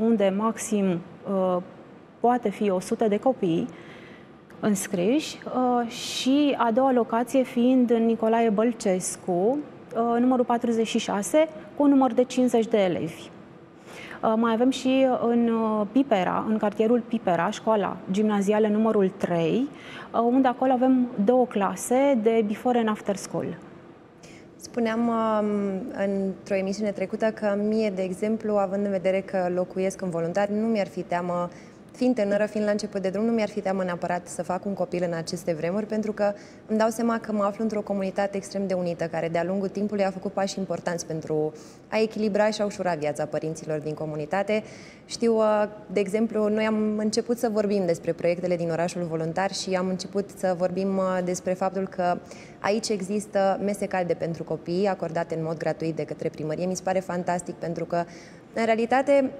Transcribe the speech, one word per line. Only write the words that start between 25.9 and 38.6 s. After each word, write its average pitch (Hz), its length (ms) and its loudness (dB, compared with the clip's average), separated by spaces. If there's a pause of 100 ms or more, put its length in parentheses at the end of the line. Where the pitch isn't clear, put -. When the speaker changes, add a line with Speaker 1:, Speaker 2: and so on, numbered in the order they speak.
Speaker 2:
într-o 196 480 -2
emisiune 196 360 -2
trecută 196 360 -2
că 214 300 0 (120)
mie, 220 220 2
de 190 120 -2
exemplu, 214 540 -2
având 196 280 0
în 202 60 -2
vedere 190 300 0
că 190 340 -2
locuiesc 185 460 -2
în 185 100 -4
Voluntari, 175 420 0
nu 214 140 0
mi-ar 202 220 0
fi - 120 -8
teamă, 175 480 -2 (440)
fiind 254 220 2
tânără, 202 320 2
fiind 214 200 -2
la 208 60 2
început 202 280 -4
de 185 80 0
drum, 196 160 -2
nu 233 80 2
mi-ar 214 160 2
fi 208 120 -8
teamă 190 240 0
neapărat 175 440 -4
să - 140 -6
fac 180 220 -4
un 202 80 -4
copil 180 340 -2
în 170 60 -2
aceste 170 400 -4
vremuri, 175 340 -2
pentru 214 260 -2
că 208 200 0 (340)
îmi 214 120 0
dau 220 100 4
seama 233 300 0
că 220 140 -8
mă 208 120 0
aflu 208 180 -2
într-o 214 180 -2
comunitate 196 560 -2
extrem 196 300 -4